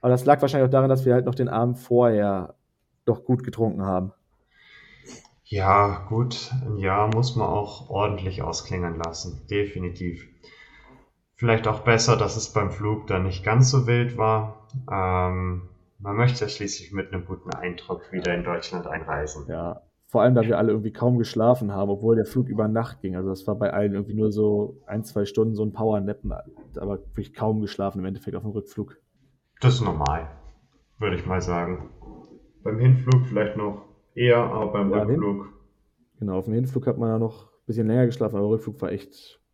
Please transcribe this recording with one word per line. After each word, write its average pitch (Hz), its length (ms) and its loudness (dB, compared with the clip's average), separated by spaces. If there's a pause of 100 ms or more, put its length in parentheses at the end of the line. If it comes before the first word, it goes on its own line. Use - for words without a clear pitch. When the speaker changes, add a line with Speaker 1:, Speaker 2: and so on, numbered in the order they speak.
Speaker 1:
Aber 127 80 2
das 127 160 4
lag 143 160 8
wahrscheinlich 135 260 4
auch 131 40 2
daran, 135 180 6
dass 131 160 2
wir 123 80 6
halt 127 120 4
noch 123 100 -2
den 123 140 0
Abend 120 280 0
vorher 107 760 2 (500)
doch - 180 0
gut 127 200 0
getrunken 107 400 -2
haben. 95 280 -2 (1300)
Speaker 2:
Ja, 98 640 2
gut, 120 420 -2 (140)
ein 104 120 -4
Jahr 101 360 2
muss 123 220 0
man 104 120 0
auch 101 440 -4
ordentlich 95 500 -2
ausklingen 85 560 -6
lassen, 82 540 -10
definitiv. 90 760 -6 (1080)
Vielleicht 113 320 2
auch 107 140 -2
besser, 113 360 4
dass 104 200 -2
es - 160 -10
beim 98 180 0
Flug 104 340 -4
dann 92 180 -2
nicht 92 200 -4
ganz 120 260 6
so 127 160 2
wild 120 320 0
war. 110 500 0 (220)
Ähm, 92 800 -2 (300)
man 101 160 -6
möchte 123 300 2
ja - 40 -6
schließlich 95 420 -10
mit 95 220 -6
einem 90 120 -8
guten 92 260 -12
Eindruck 90 600 -10
wieder 90 220 -2
in 87 100 -4
Deutschland 87 440 -6
einreisen. 80 600 -8
Speaker 1:
Ja, 85 320 -8 (240)
vor 117 160 2
allem, 123 140 8
da 113 120 4
wir 117 120 2
alle 110 120 4
irgendwie 107 220 -2
kaum 123 240 2
geschlafen 110 560 2
haben, 98 160 -2
obwohl 107 260 2
der 110 100 2
Flug 127 220 -2
über 107 200 0
Nacht 113 340 -2
ging. 92 140 -6
Also 92 140 -4
das 95 180 -6
war 107 80 -2
bei 104 180 -2
allen 101 200 0
irgendwie 104 200 -4
nur 107 180 2
so 104 540 0
ein, 107 180 -6
zwei 104 220 -2
Stunden 110 300 0
so 107 80 -2
ein 107 100 -4
Powernap, 107 460 -2 (580)
aber 98 220 -6
wirklich - 340 -12
kaum 110 280 -2
geschlafen 98 380 -4
im 92 60 -6
Endeffekt 95 320 -8
auf 95 60 -8
dem 107 80 -8
Rückflug. - 500 -10 (580)
Speaker 2:
Das 127 140 4
ist 123 80 -2
normal, 78 480 -2 (680)
würde 98 160 -2
ich 87 100 -8
mal 92 160 -2
sagen. 87 480 -4 (760)
Beim 110 160 -4
Hinflug 127 460 6
vielleicht 104 320 0
noch 104 280 -6 (280)
eher, 120 240 6
aber 98 340 0
beim 98 200 0
Speaker 1:
Ja, 104 80 2
hin- 104 100 0
Speaker 2:
Rückflug. 101 440 -2 (640)
Speaker 1:
Genau, 95 180 -2
auf 95 80 -2
dem 107 80 -2
Hinflug 131 320 0
hat 123 140 -2
man 113 100 0
ja 110 80 2
noch 113 300 -4
ein - 180 -20
bisschen 110 220 -2
länger 123 180 4
geschlafen, 113 300 -2
aber 101 100 0
der 107 80 2
Rückflug 110 280 -4
war 90 100 -4
echt - 500 -14 (120)